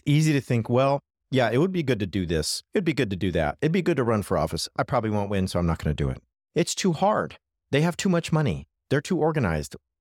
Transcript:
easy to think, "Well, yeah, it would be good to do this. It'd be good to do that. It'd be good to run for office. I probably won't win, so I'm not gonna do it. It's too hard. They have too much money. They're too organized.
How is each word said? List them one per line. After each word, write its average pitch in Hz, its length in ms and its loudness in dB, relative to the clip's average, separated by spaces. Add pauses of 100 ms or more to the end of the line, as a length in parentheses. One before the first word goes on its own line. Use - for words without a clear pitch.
easy 151 260 4
to 139 80 2
think, 117 300 -2
"Well, 135 320 2 (280)
yeah, 127 220 2
it 123 60 2
would 185 160 2
be 170 100 0
good 123 160 0
to 101 80 -2
do 92 180 -2
this. 80 380 -2 (100)
It'd 170 120 0
be 160 80 0
good 120 160 0
to 95 80 -4
do 87 160 -2
that. 78 280 0
It'd 156 120 2
be 185 80 2
good 170 160 0
to 131 80 0
run 107 180 2
for 90 140 0
office. 80 400 -2
I 143 60 -2
probably 113 260 -2
won't 104 200 -2
win, 95 200 0
so 90 100 -2
I'm 87 80 0
not 82 160 -2
gonna 76 100 0
do 71 140 -2
it. 64 160 -6 (320)
It's 170 180 0
too 185 200 0
hard. 165 440 0 (320)
They 139 120 2
have 170 160 0
too - 100 -2
much 170 240 0
money. 127 380 -2 (200)
They're 143 120 2
too 180 160 -2
organized. 127 580 0 (260)